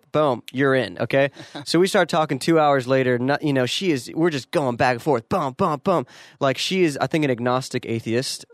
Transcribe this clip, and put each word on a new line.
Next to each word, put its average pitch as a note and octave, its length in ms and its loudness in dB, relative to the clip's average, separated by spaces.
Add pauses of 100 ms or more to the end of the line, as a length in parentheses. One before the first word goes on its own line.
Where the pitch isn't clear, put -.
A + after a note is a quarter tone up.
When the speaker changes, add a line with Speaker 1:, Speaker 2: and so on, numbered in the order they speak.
(120)
Speaker 1:
Boom, D3 300 0 (100)
you're C3+ 220 2
in, G#2 240 -2
okay? C3+ 320 0 (180)
Speaker 2:
<laughs> C#3+ 180 -14
Speaker 1:
So - 120 0
we F#3 80 6
start F3+ 240 2
talking D3+ 300 0
two E3 200 2
hours C#3 280 2
later, B2+ 320 2
not, C#3 240 -2
you D3 100 0
know, B2+ 140 2
she F#3 240 -2
is, C3 240 -2
we're E3 160 2
just C3+ 180 -6
going C3+ 260 0
back B2+ 180 2
and A#2 100 -6
forth, C3 260 0
boom, D3+ 240 -2
boom, D#3 300 -2
boom. E3 240 0 (320)
Like, C3+ 180 0
she F#3 260 0
is, D3 160 0
I B2+ 60 2
think, D3+ 200 0
an C3+ 40 0
agnostic B2 560 -2
atheist, A2+ 580 -4 (100)